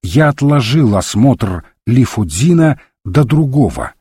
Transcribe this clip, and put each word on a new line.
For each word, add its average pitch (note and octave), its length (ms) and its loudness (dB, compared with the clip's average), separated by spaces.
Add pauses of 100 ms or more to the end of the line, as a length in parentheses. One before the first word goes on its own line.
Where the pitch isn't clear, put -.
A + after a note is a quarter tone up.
я C#3 260 2
отложил C#3+ 680 0
осмотр G2 680 0 (220)
Лифудзина B2+ 920 0 (240)
до G#2 200 0
другого C3 760 -2